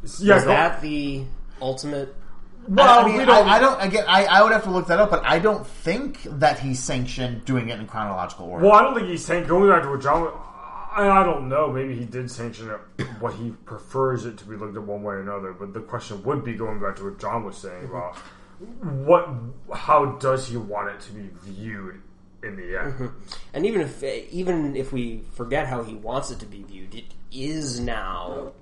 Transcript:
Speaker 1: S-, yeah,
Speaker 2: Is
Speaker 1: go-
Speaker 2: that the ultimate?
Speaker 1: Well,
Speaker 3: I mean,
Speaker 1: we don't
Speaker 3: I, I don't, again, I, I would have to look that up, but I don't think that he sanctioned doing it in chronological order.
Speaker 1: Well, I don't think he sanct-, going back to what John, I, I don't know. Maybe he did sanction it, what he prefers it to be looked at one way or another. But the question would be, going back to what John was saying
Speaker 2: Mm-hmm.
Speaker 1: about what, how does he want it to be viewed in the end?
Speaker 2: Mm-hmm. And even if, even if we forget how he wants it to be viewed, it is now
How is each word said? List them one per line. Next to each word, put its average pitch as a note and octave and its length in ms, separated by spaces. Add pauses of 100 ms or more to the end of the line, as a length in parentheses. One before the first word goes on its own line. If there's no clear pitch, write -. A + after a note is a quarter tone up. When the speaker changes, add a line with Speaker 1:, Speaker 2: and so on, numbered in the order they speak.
Speaker 1:
S-, - 160
yeah, G3+ 160
Speaker 2:
Is C3+ 80
Speaker 1:
go- C3+ 60
Speaker 2:
that D#3+ 320
the C#3+ 420 (360)
ultimate? C#3 540 (540)
Speaker 1:
Well, A#3+ 360
Speaker 3:
I - 40
mean, A3 100
Speaker 1:
we C4 60
don't A3 220
Speaker 3:
I, G3+ 100
I - 40
don't, C4 200
again, G3 280
I, F#3+ 180
I F#3+ 160
would A3 100
have G#3+ 120
to F#3+ 60
look F3+ 180
that E3+ 100
up, G#3 120
but F3 140
I D3 140
don't G#3 260
think - 600
that D3 340
he C3 160
sanctioned B2 720
doing B2 240
it A#2 100
in G#2+ 80
chronological F#2+ 600
order. F2+ 180
Speaker 1:
Well, G#3 100
I A3 80
don't C4+ 120
think G#3 140
he F3 80
sanct-, E3+ 320
going F#3+ 220
back E3+ 140
to C#3 60
what C3+ 120
John, D#3 300 (600)
I, G3+ 160
I G3 160
don't C#3 240
know. C#3+ 220
Maybe C3 240
he A#2+ 100
did B2 240
sanction A2+ 400 (300)
it, C3 80 (140)
what A2+ 140
he A2+ 160 (160)
prefers B2+ 600
it G#2+ 120
to F#2 80
be G#2+ 100
looked G2+ 200
at G#2+ 60
one G2+ 220
way G2+ 100
or G2 60
another. G2 320
But G2 220
the A2+ 60
question A2 440
would C3+ 200
be, A#2+ 100
going G#2 260
back G2 160
to G2 80
what G2 160
John G#2+ 240
was F#2+ 120
saying F2+ 320
Speaker 2:
Mm-hmm. A#2 80
Speaker 1:
about F2 200 (920)
what, - 220 (480)
how D3 300 (100)
does C3 320
he A#2+ 80
want G2+ 320
it G2+ 140
to G#2 100
be G2+ 160 (160)
viewed G2+ 560 (420)
in G#2 140
the F#2 240
end? C3+ 140
Speaker 2:
Mm-hmm. B2+ 120 (480)
And D3 120
even A3 160
if, C3 200
even D3+ 720
if C3 180
we A#2 300 (120)
forget C3 340
how B2 160
he A2 100
wants A#2+ 380
it A2 80
to G#2+ 60
be G2+ 180
viewed, F#2+ 320
it A2+ 80 (260)
is C3+ 480
now F2+ 720 (120)